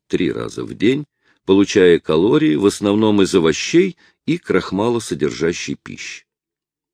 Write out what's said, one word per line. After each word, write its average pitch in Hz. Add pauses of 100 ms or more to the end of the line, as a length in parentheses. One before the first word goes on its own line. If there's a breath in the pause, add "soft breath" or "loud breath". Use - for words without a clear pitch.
три 82
раза 58
в -
день, 135 (440)
получая 95
калории 135
в 98
основном 104
из 87
овощей 95 (300 soft breath)
и 160
крахмалосодержащей 85
пищи. - (680)